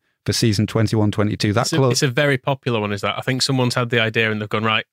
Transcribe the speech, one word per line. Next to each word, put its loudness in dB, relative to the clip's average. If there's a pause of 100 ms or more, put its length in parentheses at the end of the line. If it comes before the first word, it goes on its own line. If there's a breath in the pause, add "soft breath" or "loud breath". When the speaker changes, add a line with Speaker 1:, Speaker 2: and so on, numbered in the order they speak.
(260)
Speaker 1:
for 0
season 2
twenty-one 0
twenty-two? 0
That 0
Speaker 2:
It's -4
a, -2
Speaker 1:
club 4
Speaker 2:
it's 0
a 2
very 0
popular -2
one, -2
is -6
that? -2
I -8
think -4
someone's 0
had -2
the 2
idea 0
and -4
they've -6
gone, -2
"Right, 0